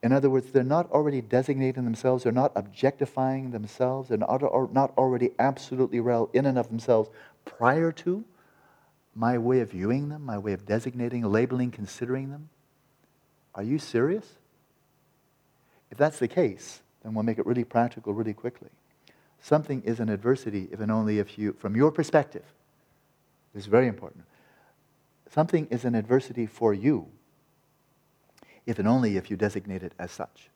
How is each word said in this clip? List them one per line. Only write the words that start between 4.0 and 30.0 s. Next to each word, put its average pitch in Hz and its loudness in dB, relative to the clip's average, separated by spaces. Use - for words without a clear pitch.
they're 117 0
not, 131 0
or, 131 2
not 135 2
already 127 2
absolutely 131 0
real 117 0
in 135 2
and 131 2
of 117 0
themselves 113 2
prior 151 2
to 185 -4
my 117 0
way 120 2
of 110 -2
viewing 117 -2
them, 151 -12
my 113 -6
way 101 -4
of 95 -6
designating, 120 -4
labeling, 123 0
considering 127 -6
them. 147 -16
Are 98 -8
you 143 -2
serious? 151 -2
If 104 -20
that's 147 2
the 120 0
case, 120 -2
then 110 -10
we'll 110 -2
make 110 0
it - 0
really 120 0
practical 117 -2
really 110 -4
quickly. - -12
Something 147 0
is 113 -2
an 110 0
adversity 104 -2
if 101 -12
and 107 -2
only 107 0
if 101 -4
you, 107 -2
from 104 -6
your 139 4
perspective, 151 0
this 101 -12
is - -16
very 120 6
important, 95 -12
something 156 0
is 120 -4
an 120 0
adversity 120 0
for 110 2
you 101 0
if 117 -4
and 101 0
only 113 2
if 90 -6
you 104 -4
designate 98 -4
it 92 -12
as 90 -12